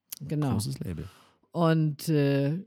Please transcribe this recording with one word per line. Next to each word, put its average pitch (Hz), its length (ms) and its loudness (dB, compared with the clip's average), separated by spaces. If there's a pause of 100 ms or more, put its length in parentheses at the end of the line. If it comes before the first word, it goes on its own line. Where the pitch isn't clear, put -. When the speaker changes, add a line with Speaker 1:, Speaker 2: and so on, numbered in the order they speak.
(220)
Speaker 1:
Genau. 147 320 0
Speaker 2:
Großes 117 260 -2
Label. 82 260 -8 (460)
Speaker 1:
Und, 160 580 2
äh, 143 580 2